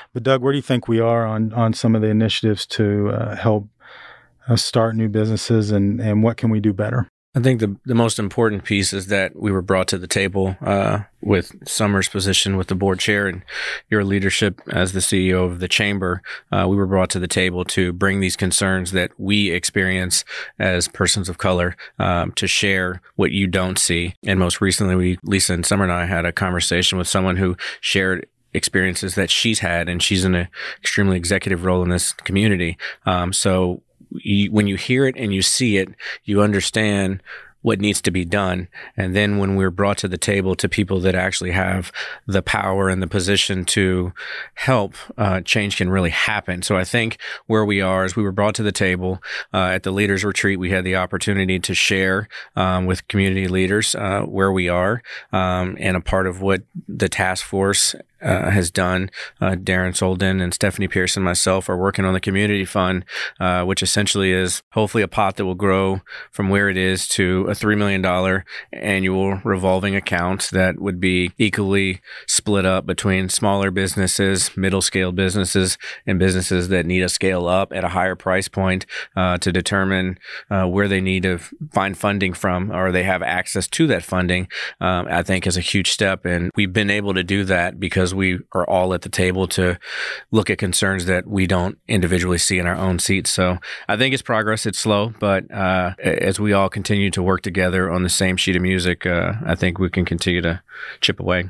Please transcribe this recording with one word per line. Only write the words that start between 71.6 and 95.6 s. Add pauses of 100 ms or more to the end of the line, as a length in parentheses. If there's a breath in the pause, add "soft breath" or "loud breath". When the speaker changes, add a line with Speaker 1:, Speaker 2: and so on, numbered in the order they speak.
Speaker 2:
split
up
between
smaller
businesses,
middle
scale
businesses, (300 loud breath)
and
businesses
that
need
to
scale
up
at
a
higher
price
point, (280 loud breath)
uh,
to
determine, (320 loud breath)
uh,
where
they
need
to
f-, (180)
find
funding
from,
or
they
have
access
to
that
funding. (320 loud breath)
Um,
I
think
is
a
huge
step.
And
we've
been
able
to
do
that
because
we (140)
are
all
at
the
table
to (540 loud breath)
look
at
concerns
that
we
don't (120)
individually
see
in
our
own
seats.
So (320 loud breath)
I
think
it's
progress.
It's
slow,
but,
uh,